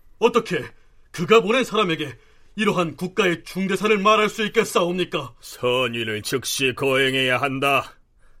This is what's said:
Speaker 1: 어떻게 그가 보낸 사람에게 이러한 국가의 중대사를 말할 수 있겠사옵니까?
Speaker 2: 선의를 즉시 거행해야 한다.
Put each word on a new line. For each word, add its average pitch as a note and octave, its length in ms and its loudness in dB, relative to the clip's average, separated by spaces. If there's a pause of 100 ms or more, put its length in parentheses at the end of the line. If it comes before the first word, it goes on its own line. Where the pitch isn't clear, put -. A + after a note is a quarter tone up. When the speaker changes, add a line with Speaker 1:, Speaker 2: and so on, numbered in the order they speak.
(180)
Speaker 1:
어떻게 A3 460 2 (480)
그가 G#3 280 4
보낸 A#3 240 2
사람에게 D#3+ 520 -2 (400)
이러한 F3+ 400 0
국가의 F3+ 480 -2
중대사를 G3 540 0
말할 G#3+ 300 4
수 G#3 180 -4
있겠사옵니까? F3+ 960 -2
Speaker 2:
선의를 A#2 840 -2
즉시 C3 520 -2
거행해야 C3 680 0
한다. C3+ 540 -2 (460)